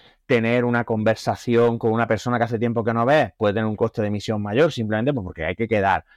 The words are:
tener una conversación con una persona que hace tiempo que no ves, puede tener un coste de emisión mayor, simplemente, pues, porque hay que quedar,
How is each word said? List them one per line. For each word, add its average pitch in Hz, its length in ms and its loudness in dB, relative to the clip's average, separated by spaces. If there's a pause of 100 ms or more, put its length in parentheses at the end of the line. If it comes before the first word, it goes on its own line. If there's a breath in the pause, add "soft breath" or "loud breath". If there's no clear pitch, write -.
(260 loud breath)
tener 120 400 2
una 120 200 0
conversación 117 920 2
con 113 140 0
una 113 160 0
persona 117 300 0
que 117 80 0
hace 117 120 -2
tiempo 117 260 0
que 113 100 0
no 117 120 0
ves, 139 320 2
puede 104 160 2
tener 110 140 0
un 107 80 -4
coste 113 260 -2
de 104 60 0
emisión 104 340 -4
mayor, 120 300 0
simplemente, 110 420 -2
pues, 113 100 -6
porque 82 220 -8
hay 92 100 -4
que 113 120 -4
quedar, 98 380 0 (120)